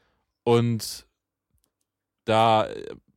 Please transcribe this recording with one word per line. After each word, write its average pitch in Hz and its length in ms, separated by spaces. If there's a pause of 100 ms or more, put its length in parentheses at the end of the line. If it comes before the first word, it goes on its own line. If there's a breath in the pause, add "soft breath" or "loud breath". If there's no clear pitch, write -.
(440)
Und 117 640 (1200)
da, 110 420
äh, - 280 (220)